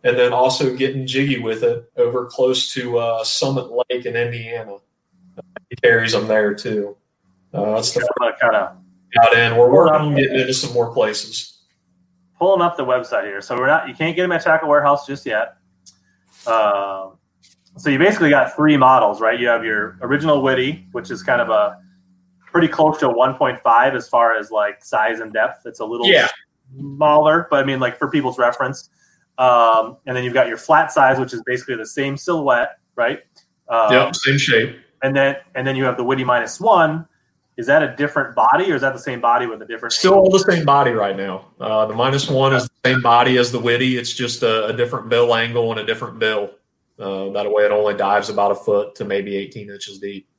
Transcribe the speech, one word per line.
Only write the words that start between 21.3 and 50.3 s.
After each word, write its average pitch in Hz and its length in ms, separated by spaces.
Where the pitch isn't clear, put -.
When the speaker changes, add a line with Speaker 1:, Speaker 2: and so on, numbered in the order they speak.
Speaker 2:
of 117 100
a 104 280
pretty 165 180
close 151 300
to 139 100
a 120 40
one 127 220
point 127 280
five 123 320
as 117 140
far 117 280
as, 101 140
like, 104 340
size 110 360
and 110 120
depth. 110 340
It's 113 140
a 117 60
little 120 200
Speaker 1:
Yeah. - 220
Speaker 2:
smaller, 151 760
but 143 100
I 135 40
mean, 135 160
like, 123 160
for 139 140
people's 127 280
reference. 127 520
Um, 117 580
and 127 100
then 123 80
you've 120 100
got 123 140
your 113 100
flat 156 340
size, 135 260
which 127 140
is 113 140
basically 127 300
the 110 100
same 139 320
silhouette, 139 600
right? 120 240
Um, 113 240
Speaker 1:
Yep, - 240
same 139 220
shape. 113 380
Speaker 2:
and 135 140
then, 139 200
and 127 120
then 135 100
you 131 80
have 123 120
the 123 80
Witty 131 200
minus 120 360
one. 165 460
Is 113 80
that 147 160
a 131 140
different 143 380
body, 139 380
or - 40
is 123 60
that 135 120
the 127 40
same 123 220
body 120 260
with 110 140
a 110 60
different 117 260
Speaker 1:
Still 185 220
Speaker 2:
angle? 196 100
Speaker 1:
all 190 60
the 190 220
same 165 120
body 139 280
right 101 240
now. 98 300
Uh, 110 260
the 107 80
minus 135 360
one 135 240
is 117 100
the - 260
same 117 120
body 123 340
as 120 160
the 127 60
Witty. 123 400
It's 120 140
just 120 300
a, 110 240
a 113 60
different 117 380
bill 120 240
angle 117 360
and 110 100
a 107 40
different 113 340
bill. 107 320
Uh, 98 320
that 101 220
way 104 120
it 104 80
only 104 220
dives 101 360
about 101 220
a - 20
foot 104 400
to 110 100
maybe 98 320
eighteen 101 340
inches 101 280
deep. 101 280